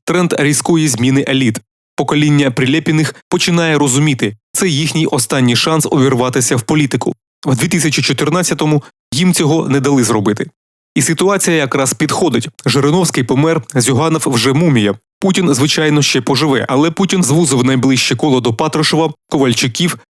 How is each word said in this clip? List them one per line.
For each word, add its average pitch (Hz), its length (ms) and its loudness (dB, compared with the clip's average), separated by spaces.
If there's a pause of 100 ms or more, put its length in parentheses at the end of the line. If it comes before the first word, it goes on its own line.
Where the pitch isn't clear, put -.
Тренд 175 340 0
різкої 151 500 0
зміни 131 400 0
еліт. 131 320 -2 (360)
Покоління 147 540 2
Прилєпіних 151 640 0 (140)
починає 170 500 0
розуміти, 135 580 0 (160)
це 196 160 0
їхній 156 380 -2
останній 127 500 0
шанс 160 340 0
увірватися 127 680 0
в 117 60 -2
політику. 147 520 -2 (320)
В 131 100 0
дві 156 120 -2
тисячі 160 340 0
чотирнадцятому 151 800 0 (320)
їм 180 180 2
цього 160 360 0
не 139 120 2
дали 135 240 2
зробити. 107 460 -2 (440)
І 147 80 0
ситуація 180 540 0
якраз 135 380 -2
підходить. 135 540 -2 (180)
Жириновський 143 580 0
помер, 147 380 0 (120)
Зюганов 151 520 0
вже 131 260 0
мумія. 127 420 2 (260)
Путін, 180 340 2
звичайно, 151 480 0
ще 135 180 0
поживе, 131 480 0
але 143 220 0
Путін 185 340 0
звузив 147 400 2
найближче 131 520 0
коло 127 240 2
до 113 140 0
Патрушева, 156 580 -2 (160)
Ковальчуків 135 680 0 (120)